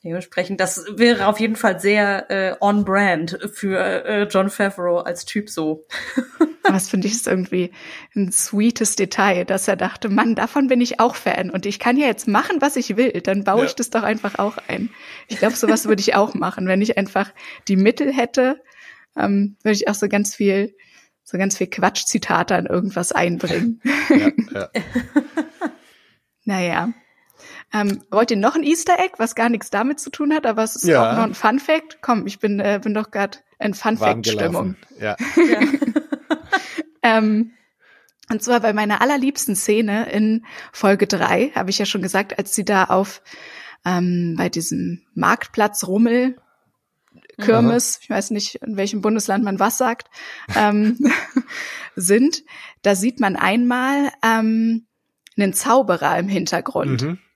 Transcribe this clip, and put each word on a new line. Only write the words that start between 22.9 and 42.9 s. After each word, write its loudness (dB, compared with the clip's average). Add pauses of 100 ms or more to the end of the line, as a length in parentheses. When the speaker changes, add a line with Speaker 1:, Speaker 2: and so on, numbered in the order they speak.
Speaker 2:
einbringen. -2
Speaker 3:
<laughs> 2 (180)
Ja, 6 (220)
ja. -6
Speaker 2:
<laughs> -2 (1600)
Naja. -2 (840)
Ähm, -2
wollt 4
ihr 0
noch 2
ein 0
Easter 2
Egg, -2
was -4
gar 2
nichts -2
damit -2
zu -12
tun -2
hat, -2
aber 0
es -4
ist -8
Speaker 3:
Ja. 6
Speaker 2:
auch 0
noch 2
ein -2
Fun 2
Fact? -2
Komm, 0
ich -10
bin, 0
äh, 0
bin -2
doch -4
grad -4 (160)
in -2
Fun -2
Speaker 3:
Warm 2
Speaker 2:
Fact 0
Stimmung. -2
Speaker 3:
gelaufen. -20 (220)
Ja. -4 (200)
Speaker 1:
Ja. 6
Speaker 2:
<laughs> 0 (1300)
Ähm, 2 (760)
und -2
zwar 2
bei 0
meiner 0
allerliebsten 0
Szene 0
in 0 (260)
Folge 2
drei, 0
habe -2
ich -2
ja -2
schon -4
gesagt, -2
als -6
sie -4
da 2
auf, 0 (600)